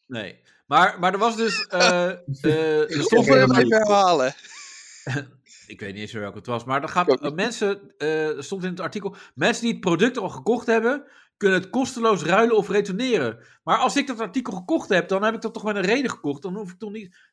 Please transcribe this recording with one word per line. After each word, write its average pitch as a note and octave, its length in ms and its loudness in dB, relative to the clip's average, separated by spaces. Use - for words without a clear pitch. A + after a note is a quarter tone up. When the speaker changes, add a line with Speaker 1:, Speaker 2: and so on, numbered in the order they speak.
Speaker 1:
Nee. A2 340 -10
Maar, F3+ 340 4
maar F3+ 120 0
er G3 60 0
was A3+ 180 0
dus, G#3+ 300 -2
eh, F3+ 440 2
Speaker 2:
<laughs> - 0 -
Speaker 1:
eh, F#3 40 -6
er D3+ 100 -2
Speaker 3:
Ik D3 120 -4
Speaker 1:
stond - 80 -2
Speaker 2:
Hoeveel A3+ 240 6
Speaker 3:
hoor - 0 -
Speaker 1:
in C4 60 8
Speaker 2:
heb C4 80 6
Speaker 1:
dat B3+ 80 2
Speaker 2:
je A3+ 60 2
Speaker 3:
helemaal G3+ 440 4
Speaker 2:
herhalen? C3 160 0
Speaker 1:
<laughs> C3+ 300 -8
Ik A2 140 -18
weet G2+ 120 -10
niet G2+ 100 -12
eens G#2 100 -12
meer A2 100 -8
welke G2+ 160 -10
het F#2 80 -18
was, A#2 180 -6
maar C3+ 180 -2
er D#3 60 -8
gaat, F3+ 180 0
Speaker 2:
Ik C#3+ 60 6
ook B2+ 80 2
Speaker 1:
eh, - 60 -8
Speaker 2:
niet. C#3+ 80 -6
Speaker 1:
mensen, G3+ 640 -4
eh, D#3 380 -2
er C3+ 80 -12
stond F#3+ 200 -10
in F#3 60 -4
het F3+ 100 -8
artikel, F#3+ 360 -8
mensen G3+ 300 0
die A#3 80 2
het - 80 -6
product F#3 380 2
al F#3+ 100 -4
gekocht A3+ 380 -2
hebben, A#3 380 2
kunnen F#3+ 240 2
het F3+ 100 -8
kosteloos A3+ 540 0
ruilen A3 320 4
of F#3+ 120 2
retourneren. G3 720 0
Maar F#3+ 160 2
als A#3 180 0
ik C#4 100 0
dat A3+ 140 -8
artikel A3+ 320 -6
gekocht B3 360 -4
heb, F3 200 2
dan F#3+ 140 0
heb A3 120 0
ik A3 60 -8
dat A3+ 140 -6
toch - 100 -12
met G#3 120 -4
een G3 60 -4
reden A#3 280 0
gekocht. C#3+ 320 -6
Dan F#3 120 -8
hoef G#3 160 -10
ik - 80 -20
toch G#3 140 -12
niet, G#3 240 -16